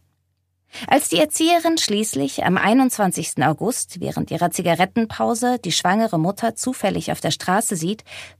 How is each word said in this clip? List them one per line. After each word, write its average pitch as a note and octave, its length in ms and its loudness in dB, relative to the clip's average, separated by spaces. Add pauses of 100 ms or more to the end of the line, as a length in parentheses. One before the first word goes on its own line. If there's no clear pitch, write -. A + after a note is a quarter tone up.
(880)
Als C#4 220 4
die D#4+ 100 2
Erzieherin E4 600 2
schließlich A#3+ 680 -2
am F3+ 120 4
einundzwanzigsten G3+ 880 2
August D#3+ 580 -2
während D3+ 300 -4
ihrer E3+ 200 0
Zigarettenpause A3 1080 0
die F3 140 -6
schwangere G3+ 460 2
Mutter G3+ 360 -2
zufällig F#3 580 -4
auf D#3+ 80 -8
der - 100 -2
Straße F#3+ 460 0
sieht, E3+ 280 -4 (360)